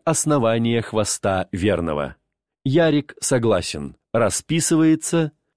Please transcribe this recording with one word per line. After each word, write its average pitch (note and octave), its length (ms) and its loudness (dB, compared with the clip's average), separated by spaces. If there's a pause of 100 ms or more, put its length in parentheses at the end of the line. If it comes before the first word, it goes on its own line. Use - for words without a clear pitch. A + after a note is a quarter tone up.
основание A#2 760 0
хвоста G2+ 720 -2
Верного. E2 640 -2 (480)
Ярик D3 560 0
согласен, F#2 760 -2 (160)
расписывается, D#3 1200 0 (240)